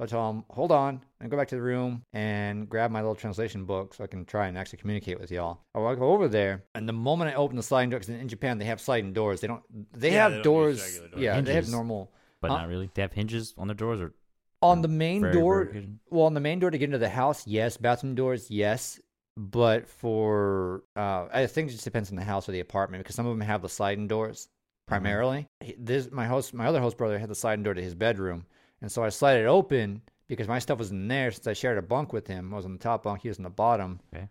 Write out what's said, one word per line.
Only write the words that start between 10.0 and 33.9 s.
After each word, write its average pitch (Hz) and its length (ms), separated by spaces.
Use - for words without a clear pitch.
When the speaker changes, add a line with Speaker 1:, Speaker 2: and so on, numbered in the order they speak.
Speaker 2:
Yeah, 214 100
Speaker 1:
have 208 80
Speaker 2:
they 107 100
don't 151 260
use 131 100
Speaker 1:
doors. 98 40
Speaker 2:
regular 87 280
doors. 90 120
Speaker 1:
Yeah, 117 200
they 135 100
have 165 120
Speaker 3:
Hinges. 113 80
Speaker 1:
normal. 113 380
Speaker 3:
But - 100
Speaker 1:
Huh? 139 60
Speaker 3:
not 85 120
really. 92 260
They 98 80
have 95 100
hinges 110 440
on 95 120
the 107 60
doors, 110 260
or 85 140
Speaker 1:
On 175 160
Speaker 3:
on 165 40
Speaker 1:
the 160 60
main 160 320
Speaker 3:
very 180 140
rare 175 80
Speaker 1:
door. 190 200
Speaker 3:
occasion? 104 380
Speaker 1:
Well, 160 160
on 156 80
the 147 60
main 151 180
door 180 120
to 156 80
get 139 80
into 139 120
the 113 120
house, 131 360
yes. 110 300
Bathroom 123 400
doors, 127 340
yes. 104 480
But 110 500
for, 101 960
uh, 98 360
I 135 140
think 160 220
it 127 40
just 110 120
depends 104 260
on 101 60
the 92 80
house 98 240
or 101 40
the 92 80
apartment, 95 440
because - 100
some 120 120
of 117 120
them 104 80
have 104 160
the 92 60
sliding 101 400
doors 110 400
Speaker 3:
Mm-hmm. - 60
Speaker 1:
primarily. 113 520
He, 120 180
this, 123 320
my 131 140
host, 127 300
my 120 120
other 151 140
host 120 160
brother 107 220
had 107 100
the 104 60
sliding 107 280
door 101 120
to 90 80
his 90 120
bedroom, 92 520
and 104 100
so 117 140
I 107 60
slid 131 320
it 110 40
open 139 540
because 117 200
my 120 100
stuff 123 200
was 104 140
in 98 160
there 131 220
since - 160
I 110 60
shared 120 240
a 98 60
bunk 123 320
with 107 120
him. 92 280
I - 20
was 95 80
on 92 80
the 92 60
top 117 240
bunk, 101 180
he 120 80
was 104 100
on 95 40
the 90 80
bottom. 101 500